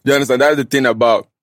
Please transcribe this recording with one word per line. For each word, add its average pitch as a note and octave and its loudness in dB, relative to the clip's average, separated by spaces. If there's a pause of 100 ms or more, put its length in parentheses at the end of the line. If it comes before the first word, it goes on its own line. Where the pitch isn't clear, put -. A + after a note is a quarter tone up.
you C3+ 0
understand? C3 -2
That's D3 2
the C3+ -4
thing C3+ -2
about A2+ 0 (160)